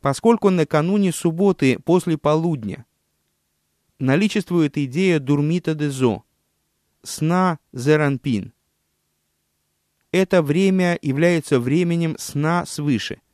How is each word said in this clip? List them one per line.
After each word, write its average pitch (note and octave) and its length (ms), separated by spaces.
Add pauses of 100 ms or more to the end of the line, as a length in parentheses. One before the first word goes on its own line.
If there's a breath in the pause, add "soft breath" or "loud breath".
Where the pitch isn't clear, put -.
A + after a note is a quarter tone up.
Поскольку G3+ 480
накануне F3+ 600
субботы E3 640
после E3+ 400
полудня D3 720 (1120)
наличествует E3+ 800
идея D#3 400
дурмита D3 560
де D3 160
зо, B2+ 320 (800)
сна F3 560 (120)
зеранпин, C3 800 (1600)
это F#3 300
время F3+ 640
является D3+ 560
временем E3 580
сна D#3 480
свыше. - 560 (120)